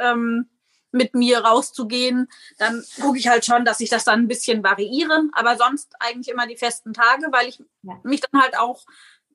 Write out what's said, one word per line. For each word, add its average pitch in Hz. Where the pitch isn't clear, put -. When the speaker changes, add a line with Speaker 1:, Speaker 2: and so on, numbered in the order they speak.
Speaker 1:
ähm, 240
mit 254
mir 240
rauszugehen. 247
Dann 233
gucke 277
ich 233
halt 233
schon, 240
dass 226
ich 233
das 226
dann 233
ein 240
bisschen 226
variiere. 254
Aber 240
sonst 254
eigentlich 240
immer 240
die 233
festen 233
Tage, 247
weil 247
ich -
Speaker 2:
Ja. 185
Speaker 1:
mich 277
dann 269
halt 262
auch, 240